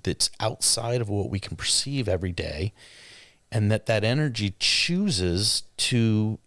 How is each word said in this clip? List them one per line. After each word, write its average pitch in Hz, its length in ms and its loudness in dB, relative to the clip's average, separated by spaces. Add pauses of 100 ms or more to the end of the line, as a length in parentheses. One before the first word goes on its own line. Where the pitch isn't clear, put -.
that's - 260 0 (100)
outside 117 640 0
of 104 80 -4
what 104 200 -2
we 98 100 -2
can - 160 -8
perceive 135 540 -2
every 90 220 0
day, 87 420 -4 (800)
and 107 200 2
that 107 140 0
that 110 180 2
energy 113 540 0
chooses 107 1040 0 (140)
to 110 680 2